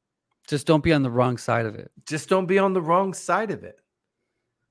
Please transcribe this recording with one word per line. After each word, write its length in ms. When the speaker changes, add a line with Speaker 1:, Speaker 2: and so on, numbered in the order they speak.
Speaker 1:
Just 200
don't 180
be 80
on 100
the 80
wrong 280
side 260
of 120
it. 140
Speaker 2:
Just 220
don't 180
be 120
on 160
the 80
wrong 320
side 360
of 140
it. 160